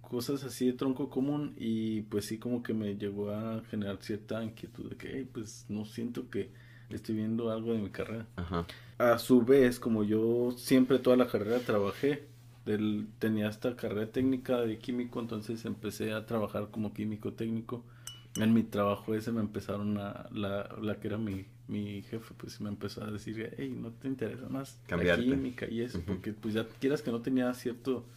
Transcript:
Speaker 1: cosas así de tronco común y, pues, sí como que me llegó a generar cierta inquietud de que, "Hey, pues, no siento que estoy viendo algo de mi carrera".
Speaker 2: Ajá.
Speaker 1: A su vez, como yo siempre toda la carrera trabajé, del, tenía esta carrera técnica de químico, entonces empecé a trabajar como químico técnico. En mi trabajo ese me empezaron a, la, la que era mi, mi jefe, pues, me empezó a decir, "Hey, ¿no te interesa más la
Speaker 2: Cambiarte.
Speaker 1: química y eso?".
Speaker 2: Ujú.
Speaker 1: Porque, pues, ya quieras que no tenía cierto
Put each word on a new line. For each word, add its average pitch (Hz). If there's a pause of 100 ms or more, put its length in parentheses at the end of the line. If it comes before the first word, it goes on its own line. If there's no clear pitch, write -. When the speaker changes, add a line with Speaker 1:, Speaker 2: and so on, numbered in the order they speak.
Speaker 1:
cosas 131
así 127
de 127
tronco 131
común 143
y, 110
pues, 104
sí 113
como 120
que 113
me 104
llegó 101
a 110
generar 101
cierta 110
inquietud -
de -
que, -
"Hey, 131
pues, -
no 107
siento -
que - (380)
estoy 110
viendo 113
algo 113
de 113
mi 98
carrera". 110
Speaker 2:
Ajá. 85 (320)
Speaker 1:
A 120
su 127
vez, 123
como 110
yo 113
siempre 131
toda 127
la 123
carrera 110
trabajé, 123 (400)
del, 107 (120)
tenía 107
esta 123
carrera 107
técnica 127
de 110
químico, 123
entonces 113
empecé 107
a 110
trabajar 104
como 104
químico 107
técnico. 113 (520)
En 110
mi 113
trabajo 101
ese 110
me 113
empezaron 104
a, 101
la, 101 (120)
la 104
que 113
era 104
mi, 98 (220)
mi 104
jefe, -
pues, -
me 104
empezó 101
a 107
decir, 110
"Hey, 135
¿no 117
te 127
interesa 127
más 135
la -
Speaker 2:
Cambiarte. 87
Speaker 1:
química 131
y 113
eso?". 120
Speaker 2:
Ujú. 80
Speaker 1:
Porque, 101
pues, 107
ya 110 (140)
quieras 139
que 127
no 117
tenía 127
cierto 123 (120)